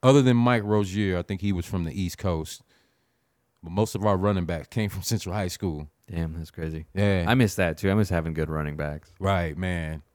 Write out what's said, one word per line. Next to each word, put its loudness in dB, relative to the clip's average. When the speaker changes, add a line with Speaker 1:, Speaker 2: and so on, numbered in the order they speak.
Speaker 1:
Other 8
than 6
Mike 4
Rozier, 2
I -4
think -6
he 0
was 0
from -2
the -4
East -4
Coast. -4
But -12
most 0
of -2
our 4
running 2
backs -6
came -2
from -10
Central -4
High -4
School. -6
Speaker 2:
Damn, -4
that's -10
crazy. -8
Speaker 1:
Yeah. 2
Speaker 2:
I 4
miss 2
that, 0
too. 0
I 4
miss 2
having -2
good -2
running -4
backs. -8
Speaker 1:
Right, 0
man. -4